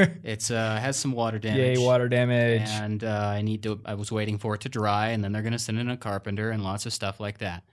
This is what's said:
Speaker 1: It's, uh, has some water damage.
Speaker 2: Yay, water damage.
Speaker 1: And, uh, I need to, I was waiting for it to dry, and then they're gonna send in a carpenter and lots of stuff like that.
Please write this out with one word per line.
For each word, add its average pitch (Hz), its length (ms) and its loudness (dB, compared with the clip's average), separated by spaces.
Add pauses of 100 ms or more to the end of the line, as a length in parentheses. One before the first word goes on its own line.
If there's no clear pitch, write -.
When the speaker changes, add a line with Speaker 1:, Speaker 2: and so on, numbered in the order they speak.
(220)
Speaker 1:
It's, 110 280 -6
uh, 113 300 0
has 135 160 0
some 135 160 -2
water 113 260 0
damage. 127 400 2
Speaker 2:
Yay, 123 60 4
water 123 240 4
damage. 120 600 4
Speaker 1:
And, 107 360 -2
uh, 110 40 -2
I 104 340 0
need 107 220 -2
to, 107 200 -2
I 104 100 -6
was 101 180 -6
waiting 107 260 -2
for 107 160 -2
it 104 80 -6
to 131 60 -6
dry, 107 400 2
and 113 160 0
then 101 80 -2
they're 107 100 -2
gonna 113 160 -2
send 110 200 -4
in 120 120 -2
a 123 60 -4
carpenter 104 540 -4
and 110 120 -2
lots 98 240 -4
of 110 60 -8
stuff 98 280 -4
like 101 180 -8
that. 87 240 -6 (100)